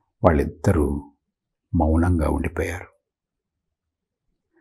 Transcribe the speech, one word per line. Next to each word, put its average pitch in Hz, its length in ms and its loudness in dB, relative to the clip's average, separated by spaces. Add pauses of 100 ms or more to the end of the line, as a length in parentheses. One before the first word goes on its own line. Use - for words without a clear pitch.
(240)
వాళ్ళిద్దరూ 76 880 0 (600)
మౌనంగా 82 540 2
ఉండిపోయారు. - 580 -4 (1700)